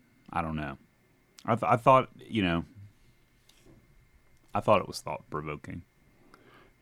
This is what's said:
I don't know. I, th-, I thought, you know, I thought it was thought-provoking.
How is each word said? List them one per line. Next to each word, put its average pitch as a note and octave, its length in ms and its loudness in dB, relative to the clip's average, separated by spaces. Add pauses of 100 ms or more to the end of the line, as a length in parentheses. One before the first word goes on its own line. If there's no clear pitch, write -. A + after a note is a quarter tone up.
(320)
I E2+ 100 -4
don't D#2+ 140 -4
know. C#2+ 220 -8 (680)
I, A2+ 100 0
th-, - 160 0
I B2 60 4
thought, C3 320 6 (100)
you G#2+ 240 -2
know, E2+ 220 2 (1900)
I G#2 60 -2
thought G2+ 200 4
it - 80 -8
was - 120 -10
thought-provoking. D2+ 840 -8 (1000)